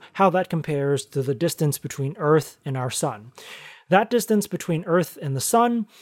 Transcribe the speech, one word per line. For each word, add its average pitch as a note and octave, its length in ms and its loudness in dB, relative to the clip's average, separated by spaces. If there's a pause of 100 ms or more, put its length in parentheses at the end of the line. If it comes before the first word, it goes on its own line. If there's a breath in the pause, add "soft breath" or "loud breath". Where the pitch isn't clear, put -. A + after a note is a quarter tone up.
(140 loud breath)
how F#3+ 160 4
that F3+ 200 0
compares C#3+ 580 0
to C#3 160 -4
the C3+ 120 -2
distance D#3 420 0
between C#3 400 -6
Earth D3+ 460 2
and C3+ 140 -6
our B2+ 140 -2
sun. A#2 420 -6 (560 loud breath)
That G#3 200 4
distance G#3+ 380 2
between E3 380 -4
Earth E3+ 360 0
and C3+ 140 -4
the B2+ 60 -2
sun A#3 460 2 (140 loud breath)